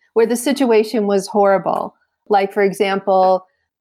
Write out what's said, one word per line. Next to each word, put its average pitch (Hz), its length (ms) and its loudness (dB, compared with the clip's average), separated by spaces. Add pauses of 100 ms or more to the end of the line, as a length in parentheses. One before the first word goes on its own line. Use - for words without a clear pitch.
(140)
where 220 140 2
the 240 80 -2
situation 233 720 0
was 196 200 -2
horrible. - 680 0 (340)
Like, 196 240 0
for 208 80 -2
example, 190 840 0 (340)